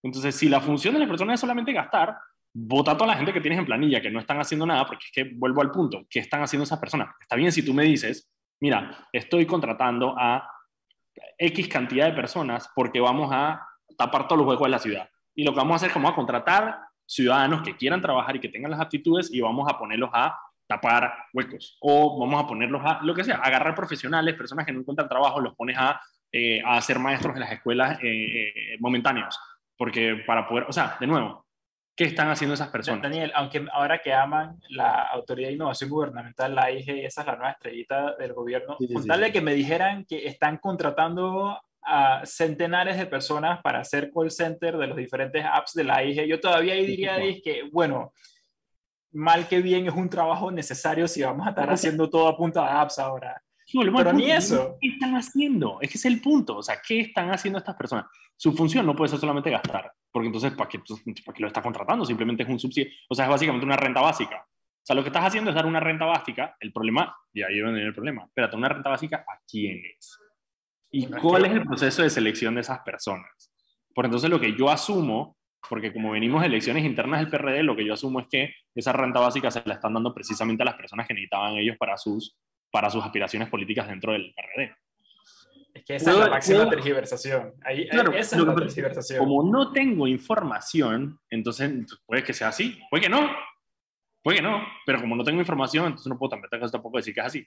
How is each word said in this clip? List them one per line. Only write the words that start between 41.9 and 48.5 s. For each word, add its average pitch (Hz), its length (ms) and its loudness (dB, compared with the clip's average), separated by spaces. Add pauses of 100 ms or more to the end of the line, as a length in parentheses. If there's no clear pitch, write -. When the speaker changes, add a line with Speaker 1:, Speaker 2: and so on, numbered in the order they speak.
Speaker 2:
centenares 175 720 0
de 185 80 -4
personas 160 560 -2
para 123 180 0
hacer 143 320 -4
call 160 200 0
center 165 440 -2
de 143 120 -2
los 127 100 -6
diferentes 135 480 -4
apps 147 280 0
de 156 100 -2
la 131 140 2
A 135 60 2
I 143 120 -2
G, 151 100 0
yo 160 140 0
todavía 180 340 2
ahí 190 120 2
Speaker 1:
Sí, 190 60 -2
Speaker 2:
diría, 190 260 -2
Speaker 1:
sí, 190 40 0
sí. 196 60 0
Speaker 2:
dizque, 156 440 -6
bueno, 147 420 0 (960)